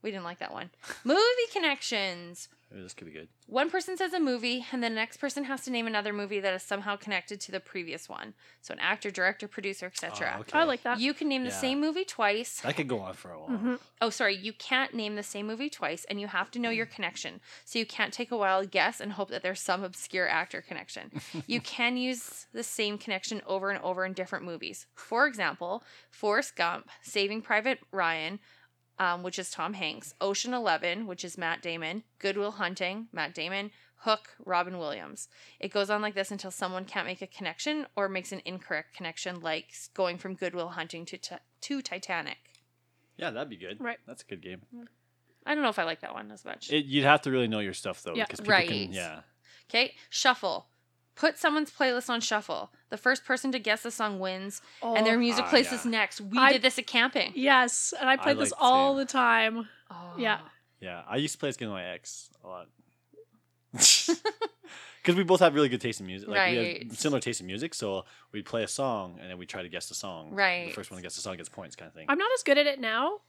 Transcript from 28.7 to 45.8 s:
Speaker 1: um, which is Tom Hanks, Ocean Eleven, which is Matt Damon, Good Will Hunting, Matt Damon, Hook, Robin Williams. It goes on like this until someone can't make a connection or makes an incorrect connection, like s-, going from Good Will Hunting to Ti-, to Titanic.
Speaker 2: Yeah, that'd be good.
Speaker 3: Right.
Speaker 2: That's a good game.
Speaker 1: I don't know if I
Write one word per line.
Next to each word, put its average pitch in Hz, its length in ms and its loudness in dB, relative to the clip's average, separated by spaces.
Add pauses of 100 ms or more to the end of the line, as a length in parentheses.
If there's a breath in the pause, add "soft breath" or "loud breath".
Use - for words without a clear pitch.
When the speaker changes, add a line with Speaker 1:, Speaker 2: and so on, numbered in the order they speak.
Speaker 1:
um, 175 240 2
which 180 160 -6
is 185 120 -6
Tom 170 220 -4
Hanks, 185 480 -6
Ocean 202 320 0
Eleven, 196 540 0
which 185 180 -8
is 175 140 -10
Matt 165 240 -2
Damon, 170 400 -4 (160)
Good 196 180 0
Will 202 140 0
Hunting, 196 600 -4
Matt 156 200 -4
Damon, 190 380 -4 (300 soft breath)
Hook, - 440 0
Robin 180 320 0
Williams. 104 500 -8 (320 soft breath)
It 196 140 -6
goes 202 160 2
on 208 140 2
like 208 120 -2
this 196 160 -2
until 196 200 -8
someone 185 340 -4
can't 190 220 -4
make 180 160 -8
a 190 40 -10
connection 277 600 -4 (100)
or 196 140 0
makes 185 200 -6
an 190 140 -10
incorrect 180 500 -8
connection, 180 460 -8
like 160 300 -4
s-, - 240 -16
going 180 240 0
from 185 160 -8
Good - 200 -4
Will 175 140 -2
Hunting 170 380 -8
to 175 100 -12
Ti-, - 200 -10 (260)
to 277 180 -4
Titanic. 180 560 -6 (800)
Speaker 2:
Yeah, 170 140 -4
that'd 127 180 -6
be 110 80 -12
good. 92 240 -10
Speaker 3:
Right. 240 260 -6
Speaker 2:
That's 120 160 -16
a - 40 -20
good 90 160 -10
game. 185 180 -12 (840)
Speaker 1:
I 294 80 0
don't 302 80 -2
know 240 80 4
if 208 80 -2
I 180 60 2